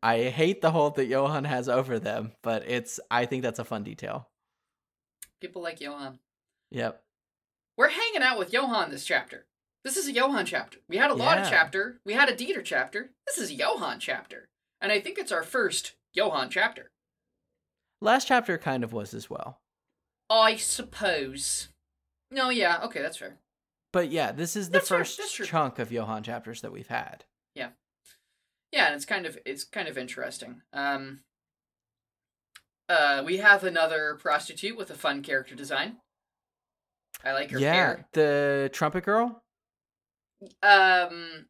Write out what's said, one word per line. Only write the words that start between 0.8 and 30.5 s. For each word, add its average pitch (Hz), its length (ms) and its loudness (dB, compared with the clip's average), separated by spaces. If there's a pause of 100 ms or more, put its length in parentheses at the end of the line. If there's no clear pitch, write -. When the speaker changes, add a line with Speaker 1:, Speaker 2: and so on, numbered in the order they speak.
Speaker 1:
that 139 100 2
Johann 139 400 0
has 131 240 -2
over 127 300 0
them, 110 320 -4 (100)
but 110 260 -2
it's, - 320 -4 (100)
I 120 160 2
think 127 180 -4
that's 117 160 -4
a 117 60 -8
fun 107 180 -6
detail. 107 440 -10 (1120)
Speaker 2:
People 180 220 -14
like 170 200 -8
Johann. 143 380 -12 (520)
Speaker 1:
Yep. 117 300 -6 (760)
Speaker 2:
We're 285 120 8
hanging 415 340 -2
out 254 160 2
with 180 140 -2
Johann 233 360 0
this 139 160 -10
chapter. - 400 -4 (380)
This 277 140 -4
is 330 100 -2
a 277 60 -4
Johann 247 320 2
chapter. - 340 -6 (100)
We 180 80 -2
had 277 140 4
a - 40 -2
Lotta 247 260 4
Speaker 1:
Yeah. 190 80 0
Speaker 2:
chapter. 190 560 0
We 202 80 -4
had 277 160 4
a 214 60 0
Dieter 254 280 -6
chapter. - 480 -4 (160)
This - 100 -4
is 190 140 -6
a 143 40 -12
Johann 147 440 -2
chapter. - 500 -8 (320)
And 196 100 0
I 208 80 4
think 330 200 -6
it's - 120 -8
our 165 120 0
first - 520 -2 (180)
Johann 147 360 0
chapter. 214 420 -2 (1080)
Speaker 1:
Last 233 280 4
chapter 240 300 2
kind 131 260 -2
of 113 100 -6
was 104 200 -8
as 110 160 -12
well. - 320 -12 (680)
Speaker 2:
I 220 260 6
suppose. 151 1120 -4 (640)
No, 262 180 0
yeah, 180 360 2
okay, - 160 -8
that's 156 160 -6
fair. - 200 -16 (560)
Speaker 1:
But 175 160 2
yeah, 147 220 0
this 160 240 -6
is 196 140 -6
the 180 100 4
Speaker 2:
That's - 100 0
fair, 175 100 4
Speaker 1:
first - 200 -4
Speaker 2:
that's - 140 -8
true. 214 120 -8
Speaker 1:
chunk 147 320 0
of 113 140 -6
Johann 110 320 -4
chapters 117 380 -10
that 104 100 -12
we've 98 160 -14
had. - 380 -8 (280)
Speaker 2:
Yeah. 123 160 -10 (1040)
Yeah, 233 160 4
and 147 80 0
it's 143 100 -10
kind 190 220 -4
of, - 180 -10
it's 135 200 -8
kind 185 240 -8
of 147 100 -10
interesting. 123 600 -10 (120)